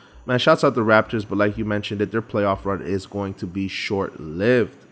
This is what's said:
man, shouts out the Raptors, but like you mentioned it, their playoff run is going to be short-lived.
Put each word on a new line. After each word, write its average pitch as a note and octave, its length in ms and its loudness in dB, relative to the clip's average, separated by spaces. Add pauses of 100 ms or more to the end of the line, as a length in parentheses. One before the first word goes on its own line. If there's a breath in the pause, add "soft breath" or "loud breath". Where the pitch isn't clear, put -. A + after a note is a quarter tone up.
(260 soft breath)
man, B2 120 0
shouts D#3+ 260 4
out C3+ 100 4
the A#2 80 0
Raptors, G#2+ 460 4
but G2 100 -4
like G#2 200 2
you A2 80 -4
mentioned G#2 340 -4
it, G2+ 120 -2
their A2+ 100 -2
playoff G2+ 420 -2
run G2 180 -2
is F#2 240 -4
going G2 280 -6
to - 120 -8
be F#2+ 220 -4
short-lived. G2 1080 -2 (160)